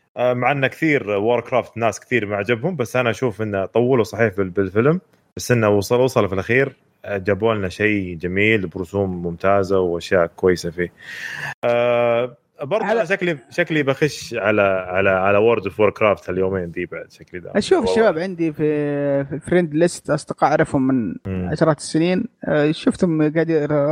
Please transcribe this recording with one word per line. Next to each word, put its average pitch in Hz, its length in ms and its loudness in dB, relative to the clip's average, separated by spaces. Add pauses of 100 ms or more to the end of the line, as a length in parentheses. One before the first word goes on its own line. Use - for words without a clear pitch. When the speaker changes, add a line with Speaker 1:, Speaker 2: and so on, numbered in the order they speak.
(160)
Speaker 1:
آه، 123 160 2
مع 123 200 0
أن 139 140 2
كثير 131 440 0
واركرافت، 113 680 0
ناس 113 240 -2
كثير 113 260 -2
ما 104 100 -4
عجبهم، 117 400 -2
بس 123 200 -4
أنا 123 140 2
أشوف 110 320 -4
إنه 98 240 -2
طولوا 120 380 2
صحيح 104 320 -2
بال-، 98 140 -2
بالفيلم، 104 500 0 (360)
بس - 160 -4
إنه 113 160 4
وصل، 104 320 2
وصل 123 280 2
في 92 60 -6
الأخير، 123 420 0 (280)
آه، 101 120 -4
جابوا 101 380 0
لنا 101 140 -4
شيء 101 480 -2
جميل 95 500 0
برسوم 92 560 -4
ممتازة 95 560 0
وأشياء 85 480 0
كويسة 87 440 0
فيه. 87 220 -6 (720)
آه، 120 720 0 (260)
برضه 190 220 -2
Speaker 2:
على 220 160 0
Speaker 1:
أنا 175 80 -2
شكلي، 175 300 -2 (120)
شكلي 165 320 0
بخش 135 520 -2
على، 107 280 2
على، 95 480 2
على 95 280 4
World 110 260 4
of 95 80 -6
Warcraft 101 580 2
هاليومين 92 400 -2
دي 87 160 -6
بعد 82 260 -14
شكلي - 280 -16
ده. 85 160 -14
Speaker 2:
أشوف 269 220 2
Speaker 1:
والله. 233 140 0
Speaker 2:
الشباب 220 260 4
عندي 165 340 -2
في، 147 720 0
في 143 140 -8
فريند 175 360 0
ليست، 170 360 0
أصدقاء 151 400 0
أعرفهم 143 360 2
من 123 280 0 (120)
Speaker 1:
مم. 92 260 -4
Speaker 2:
عشرات 156 260 2
السنين، 175 460 0 (200)
آه، 151 260 2
شفتهم 156 640 0
قاعد 160 160 0
ير-، 151 220 0 (200)